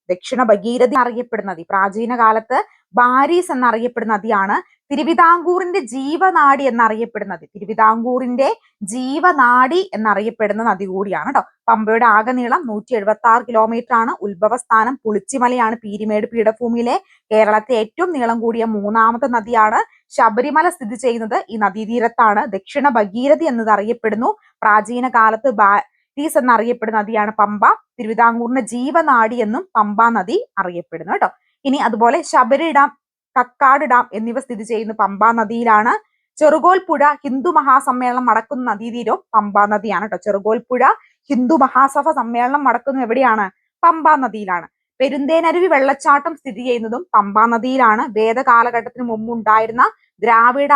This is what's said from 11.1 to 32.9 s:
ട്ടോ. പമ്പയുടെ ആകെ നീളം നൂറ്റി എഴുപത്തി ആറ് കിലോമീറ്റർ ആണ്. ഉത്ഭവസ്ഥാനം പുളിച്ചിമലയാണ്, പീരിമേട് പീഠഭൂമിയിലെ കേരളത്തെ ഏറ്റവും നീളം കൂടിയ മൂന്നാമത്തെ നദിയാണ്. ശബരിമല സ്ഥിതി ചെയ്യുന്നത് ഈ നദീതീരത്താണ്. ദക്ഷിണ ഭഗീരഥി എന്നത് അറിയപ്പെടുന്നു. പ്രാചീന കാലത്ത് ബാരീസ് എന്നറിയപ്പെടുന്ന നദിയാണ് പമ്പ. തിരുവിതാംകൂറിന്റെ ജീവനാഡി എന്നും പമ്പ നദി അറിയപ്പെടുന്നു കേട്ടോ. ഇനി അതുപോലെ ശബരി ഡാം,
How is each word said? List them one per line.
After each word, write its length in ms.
ട്ടോ. 100
പമ്പയുടെ 400
ആകെ 280
നീളം 320
നൂറ്റി 300
എഴുപത്തി 320
ആറ് 180
കിലോമീറ്റർ 500
ആണ്. 160
ഉത്ഭവസ്ഥാനം 800
പുളിച്ചിമലയാണ്, 760
പീരിമേട് 520
പീഠഭൂമിയിലെ 680
കേരളത്തെ 440
ഏറ്റവും 380
നീളം 260
കൂടിയ 260
മൂന്നാമത്തെ 640
നദിയാണ്. 520
ശബരിമല 560
സ്ഥിതി 260
ചെയ്യുന്നത് 420
ഈ 80
നദീതീരത്താണ്. 880
ദക്ഷിണ 420
ഭഗീരഥി 560
എന്നത് 240
അറിയപ്പെടുന്നു. 600
പ്രാചീന 500
കാലത്ത് 420
ബാരീസ് 880
എന്നറിയപ്പെടുന്ന 600
നദിയാണ് 380
പമ്പ. 260
തിരുവിതാംകൂറിന്റെ 720
ജീവനാഡി 800
എന്നും 200
പമ്പ 340
നദി 300
അറിയപ്പെടുന്നു 560
കേട്ടോ. 160
ഇനി 120
അതുപോലെ 460
ശബരി 480
ഡാം, 180